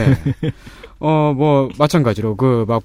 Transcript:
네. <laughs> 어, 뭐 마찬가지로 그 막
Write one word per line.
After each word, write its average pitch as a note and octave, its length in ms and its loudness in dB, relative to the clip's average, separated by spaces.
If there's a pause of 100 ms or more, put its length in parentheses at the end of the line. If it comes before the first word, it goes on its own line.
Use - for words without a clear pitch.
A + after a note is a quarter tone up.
(420)
네. D#3+ 80 -2
<laughs> - 500 -18
어, D3+ 360 2
뭐 C#3 320 2 (100)
마찬가지로 A#2 580 0
그 B2 300 0
막 A2+ 180 -2